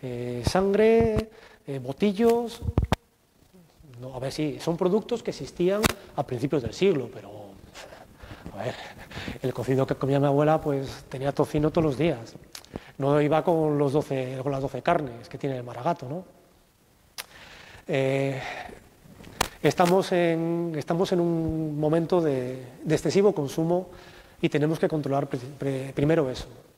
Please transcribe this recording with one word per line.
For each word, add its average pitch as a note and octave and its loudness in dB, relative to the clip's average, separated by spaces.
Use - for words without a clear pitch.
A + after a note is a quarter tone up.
eh, B2 -6
sangre, A3 4
eh, C#3 -6
botillos. G#3+ 0
No, C3 -12
a B2 -8
ver, C3+ -4
sí, C#3+ -2
son E3 -2
productos G3 0
que - -6
existían F3+ 0
a C#3 -2
principios C3+ 0
del A2+ -6
siglo, D#3 2
pero, G#2+ -14
a G2 -6
ver, - -4
el B2+ -2
cocido C3 2
que C#3 -2
comía C#3 2
mi C#3 4
abuela, D3+ 4
pues, C#3 -4
tenía C3+ -4
tocino D3+ 0
todos E3 2
los C3+ 0
días. C3+ -2
No C#3+ 4
iba D3+ 4
con D#3 2
los C#3+ 2
doce, C3+ -2
con C#3 -2
las C3+ -2
doce C3 -4
carnes C3+ -2
que C#3 -14
tiene C3+ -4
el B2 -8
Maragato, B2 -4
¿no? E3+ -8
Eh, C3+ 0
estamos F3 4
en, E3+ 2
estamos E3+ 0
en F3+ 4
un D#3+ 0
momento E3 2
de, C3 -2
de D#3 2
excesivo F#3+ 4
consumo E3 0
y D#3+ 2
tenemos D3+ 0
que F#3+ 2
controlar C#3 0
pri-, C#3 -6
pri-, C3+ -4
primero D3 2
eso. - -8